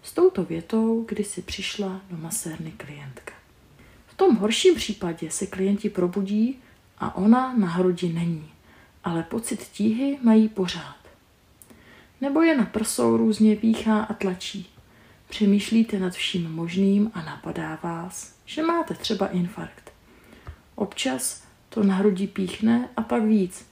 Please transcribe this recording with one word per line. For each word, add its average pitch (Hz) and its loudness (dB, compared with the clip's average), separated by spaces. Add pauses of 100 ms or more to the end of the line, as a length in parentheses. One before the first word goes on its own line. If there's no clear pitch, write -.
S - -18
touto 339 4
větou 220 -2
kdysi 202 -6
přišla 190 -8 (100)
do 175 -10
masérny 160 -8
klientka. 143 -16 (720)
V - -20
tom 370 6
horším 220 4
případě 170 -6
se - -4
klienti 202 0
probudí 202 0 (400)
a - -6
ona 247 4
na 190 2
hrudi 175 0
není, 165 -4 (540)
ale 170 -2
pocit 226 -6
tíhy 254 -2
mají 220 6
pořád. 180 -6 (1200)
Nebo 277 2
je 320 6
na 220 2
prsou 226 0
různě 214 4
píchá 220 2
a 208 -6
tlačí. 185 -6 (580)
Přemýšlíte 208 2
nad 180 -2
vším 170 -4
možným 196 2
a 170 -8
napadá 160 -8
vás, 170 -10 (120)
že - -6
máte 330 0
třeba 196 -2
infarkt. - -6 (840)
Občas - -4 (240)
to 214 -2
na 196 4
hrudi 196 2
píchne 220 0
a 233 -4
pak 240 0
víc. 214 0